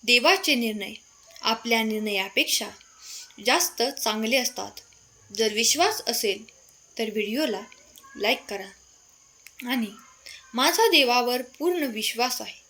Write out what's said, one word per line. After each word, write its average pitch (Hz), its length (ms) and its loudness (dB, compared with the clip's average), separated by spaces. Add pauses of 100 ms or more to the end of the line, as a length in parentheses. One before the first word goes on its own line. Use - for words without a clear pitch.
देवाचे 285 500 4
निर्णय 214 380 -2 (500)
आपल्या 226 400 0
निर्णयापेक्षा 214 840 -2 (760)
जास्त 294 360 2
चांगले 226 540 -2
असतात. 202 340 -4 (640)
जर 214 180 0
विश्वास 294 540 2
असेल, 214 380 -2 (540)
तर 220 120 -2
व्हिडिओला 214 500 -2 (560)
लाईक 214 320 0
करा 202 200 -10 (1000)
आणि 233 200 0 (640)
"माझा 339 360 4
देवावर 247 520 4
पूर्ण 339 400 -2
विश्वास 240 600 -2
आहे" - 280 -14